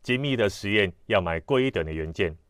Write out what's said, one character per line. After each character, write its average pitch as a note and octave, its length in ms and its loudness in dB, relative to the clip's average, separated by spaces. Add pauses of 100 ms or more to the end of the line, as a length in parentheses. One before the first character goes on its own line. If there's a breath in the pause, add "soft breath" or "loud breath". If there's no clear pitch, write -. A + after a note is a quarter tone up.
精 B2+ 200 0
密 C#3 160 0
的 G#2+ 120 4
实 G2+ 220 -4
验 G2+ 220 2 (140)
要 G#2 140 2
买 E2 200 -2
贵 C3 240 2
一 C3+ 80 0
点 E2+ 120 -2
的 D#2 80 -8
元 D#2+ 200 -6
件。 E2 240 -2 (140)